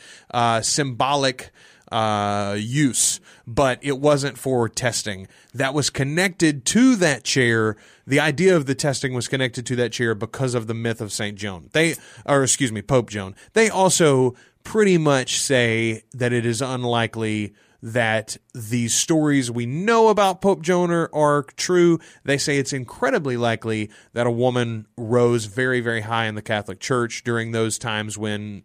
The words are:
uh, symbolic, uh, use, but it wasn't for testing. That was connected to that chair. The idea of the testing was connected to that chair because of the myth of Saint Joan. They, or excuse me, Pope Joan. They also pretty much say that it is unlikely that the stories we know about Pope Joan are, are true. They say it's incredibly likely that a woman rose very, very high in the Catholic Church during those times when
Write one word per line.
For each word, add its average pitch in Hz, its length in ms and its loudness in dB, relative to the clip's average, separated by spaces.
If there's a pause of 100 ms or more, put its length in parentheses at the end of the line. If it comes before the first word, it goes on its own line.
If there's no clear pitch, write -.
(320)
uh, 117 300 2
symbolic, 135 880 -2 (400)
uh, 104 680 -2
use, 120 600 0 (260)
but 123 360 0
it 139 160 -2
wasn't 143 400 2
for 127 280 0
testing. 104 640 -6 (240)
That 135 220 -4
was 147 160 0
connected 156 760 0
to 247 300 6
that 151 260 2
chair. 113 540 2 (300)
The 135 120 2
idea 160 380 4
of 147 80 2
the 131 100 -2
testing 135 380 -2
was 120 160 -4
connected 131 380 -4
to 127 100 -2
that 120 160 0
chair 117 220 -2
because 117 400 -6
of 110 140 -4
the 117 60 -6
myth 113 280 -4
of 101 100 -8
Saint 104 240 -6
Joan. 95 380 -10
They, 156 220 2 (280)
or 139 200 2
excuse 127 280 0
me, 104 80 -6
Pope 117 300 0
Joan. 98 240 -8 (180)
They 220 160 4
also 147 680 4 (300)
pretty 208 320 4
much 143 420 2
say 113 680 0 (100)
that 120 180 0
it 117 140 0
is 117 160 -2
unlikely 113 920 -2 (320)
that 113 520 -2 (180)
the 120 320 -2
stories 143 640 0
we 120 160 -4
know 214 400 2
about 196 340 2
Pope 190 220 2
Joan 180 300 2
are, 165 200 0
are 147 300 2 (140)
true. 175 420 4 (240)
They 139 160 0
say 139 200 0
it's 135 140 -2
incredibly 139 640 -2
likely 110 540 -2 (220)
that 120 120 -2
a 120 60 2
woman 117 560 -2 (100)
rose 120 500 2
very, 127 340 -2
very 117 220 -4
high 113 240 -2
in 107 100 -6
the 107 60 -10
Catholic 101 360 -4
Church 120 460 -4
during 117 260 -2
those 113 300 -2
times 107 360 -6
when 104 480 -6